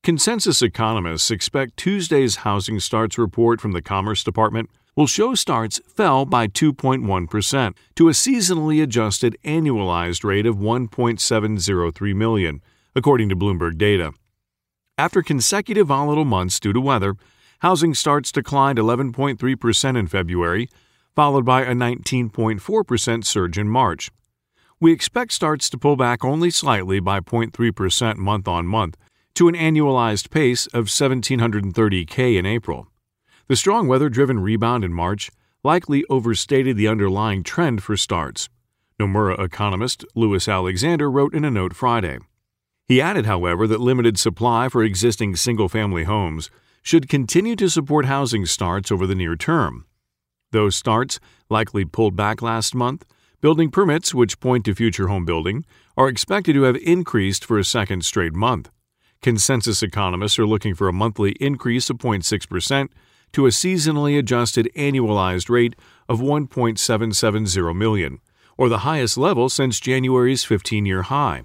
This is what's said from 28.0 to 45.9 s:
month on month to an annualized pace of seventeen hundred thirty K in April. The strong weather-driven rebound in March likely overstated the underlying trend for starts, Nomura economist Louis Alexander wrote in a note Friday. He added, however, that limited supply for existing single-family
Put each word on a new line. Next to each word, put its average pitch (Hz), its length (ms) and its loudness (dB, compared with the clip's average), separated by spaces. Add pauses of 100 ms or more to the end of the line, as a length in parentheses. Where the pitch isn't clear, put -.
month 98 300 -2
on 85 180 -2
month 95 300 -2 (380)
to 170 160 6
an 170 60 0
annualized 143 760 2
pace 127 380 0
of 117 220 -2
seventeen 131 500 0
hundred 104 340 -2
thirty 98 320 2
K 123 320 0
in 90 80 0
April. 92 420 -4 (600)
The 131 80 2
strong 202 320 2
weather-driven 131 520 2
rebound 110 440 0
in 87 80 -4
March 87 380 -4 (340)
likely 147 460 0
overstated 127 680 0
the 104 100 2
underlying 101 560 0
trend 131 400 -2
for 104 120 -4
starts, 78 540 -4 (500)
Nomura 101 400 0
economist 101 640 -4 (120)
Louis 104 320 0
Alexander 110 640 0
wrote 139 240 0
in 151 100 0
a 143 60 0
note 92 240 -2
Friday. 107 420 -2 (720)
He 127 120 6
added, 156 280 0
however, 90 400 0
that 110 120 0
limited 123 380 2
supply 117 500 0
for 120 160 0
existing 104 520 0
single-family 101 720 0